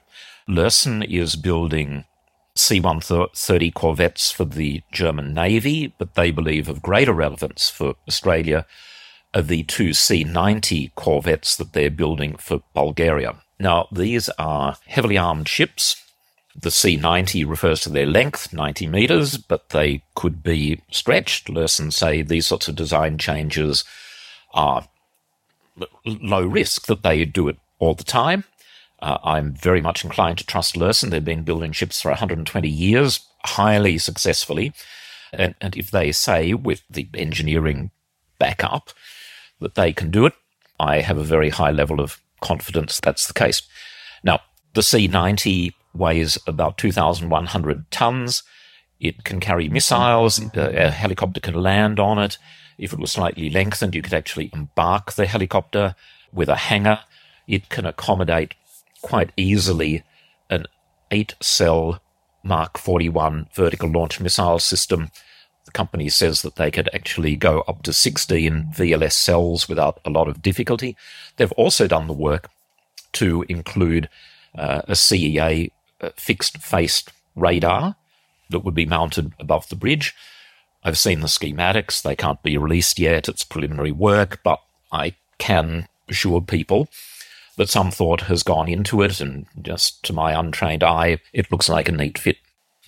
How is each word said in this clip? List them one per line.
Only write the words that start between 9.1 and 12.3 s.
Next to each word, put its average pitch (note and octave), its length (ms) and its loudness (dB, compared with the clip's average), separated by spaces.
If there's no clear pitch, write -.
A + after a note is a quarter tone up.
are G2 80 2
the D#2+ 220 0
two E2+ 300 -2
C E2 300 2
ninety E2+ 720 0
corvettes D#2+ 600 0
that - 160 -10
they're D2 160 2
building D2+ 480 -2